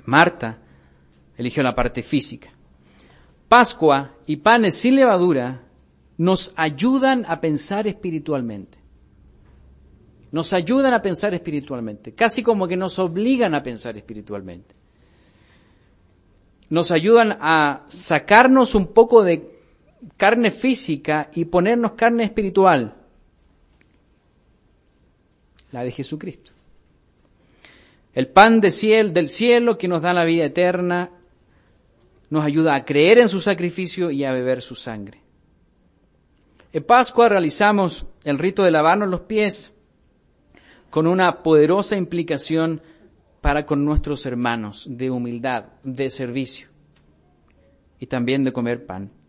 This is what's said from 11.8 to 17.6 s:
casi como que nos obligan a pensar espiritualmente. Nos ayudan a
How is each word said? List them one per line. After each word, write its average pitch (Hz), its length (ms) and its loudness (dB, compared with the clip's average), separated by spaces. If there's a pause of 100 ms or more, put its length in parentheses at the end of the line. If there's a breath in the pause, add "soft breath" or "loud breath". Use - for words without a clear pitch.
casi 233 300 -2
como 208 240 0
que 180 100 -4
nos 185 220 -6
obligan 196 560 -2
a 143 80 -2
pensar 117 340 -10
espiritualmente. 101 800 -14 (2000 soft breath)
Nos 165 200 -2
ayudan 208 500 4
a 147 460 0